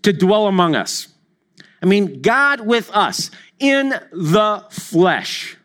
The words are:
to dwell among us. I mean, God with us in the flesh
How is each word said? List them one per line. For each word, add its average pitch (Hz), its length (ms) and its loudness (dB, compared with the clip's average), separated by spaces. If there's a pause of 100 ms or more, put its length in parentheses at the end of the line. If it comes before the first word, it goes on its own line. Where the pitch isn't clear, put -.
to 208 100 2
dwell 196 360 2
among 180 280 2
us. - 320 -6 (720)
I - 40 -10
mean, 185 360 0
God 269 400 0
with 226 300 -2
us 190 400 -2 (280)
in 277 300 2 (220)
the 196 580 0
flesh - 960 -2